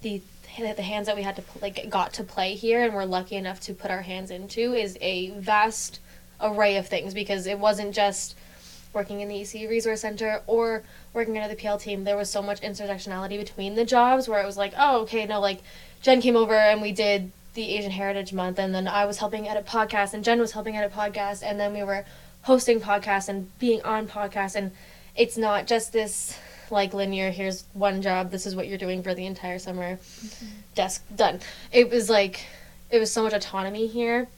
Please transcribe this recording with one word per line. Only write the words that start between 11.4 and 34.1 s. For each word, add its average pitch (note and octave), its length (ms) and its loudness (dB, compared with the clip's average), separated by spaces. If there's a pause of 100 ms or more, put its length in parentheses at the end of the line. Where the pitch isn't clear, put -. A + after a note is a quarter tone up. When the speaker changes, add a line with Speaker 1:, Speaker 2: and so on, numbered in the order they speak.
Speaker 1:
the G#3+ 60 -8
P G#3+ 120 -8
L G#3 120 0
team. G3+ 240 -6
There G3+ 120 2
was G3+ 140 -2
so G3+ 120 -2
much G3+ 200 -4
intersectionality G3 840 -6
between G3 300 -8
the A3+ 80 4
jobs B3 460 6
where G#3+ 140 2
it - 20 0
was G3 120 -6
like, G3 200 -2
"Oh, C4+ 240 6
okay, A3 240 -2
no, G#3 160 -2
like, G3 200 0 (420)
Jen B3+ 180 8
came A#3+ 160 6
over A3 180 6
and G#3+ 260 8
we G#3 100 -2
did G3+ 400 2 (240)
the G#3+ 200 -4
Asian G3+ 160 -4
Heritage G3 400 -4
Month, F#3 280 -2
and F#3+ 160 0
then F#3+ 120 0
I G3+ 180 4
was G3+ 120 -2
helping G#3+ 300 -4
edit G#3 180 -2
podcasts, G#3+ 480 0
and G#3+ 100 -6
Jen A#3 160 6
was A3+ 120 2
helping G#3+ 260 -6
edit G#3 160 -2
podcasts, G3+ 540 -4
and G#3 120 -4
then G#3 140 0
we G#3 100 -4
were G3 220 -4 (380)
hosting B3 360 6
podcasts G3+ 480 0
and G3 320 -8
being A#3 220 2
on A3 260 -2
podcasts," G3 480 -4
and G3 160 -4 (440)
it's A#3 220 4
not G#3 280 2
just A3+ 280 0
this, G#3+ 440 -2 (320)
like, G3 240 2
linear, G3 380 0
"Here's F#3 320 -4 (100)
one G3 280 0
job, F#3 300 0
this F#3 140 -6
is F#3+ 100 -6
what F#3 120 -4
you're G3 100 -6
doing F#3 260 -4
for F#3 100 -2
the F3+ 120 -6
entire F#3 340 -8
summer, F3+ 360 -6
Speaker 2:
Mm-hmm. G#3+ 500 -16 (300)
Speaker 1:
desk, F#3+ 280 0 (120)
done." F#3 240 4 (320)
It A#3 180 6
was, A3 200 2
like, G3 360 4 (460)
it A#3+ 80 6
was A3 120 0
so A3+ 120 2
much A3 100 2
autonomy G3+ 540 -2
here A#3 400 0 (100)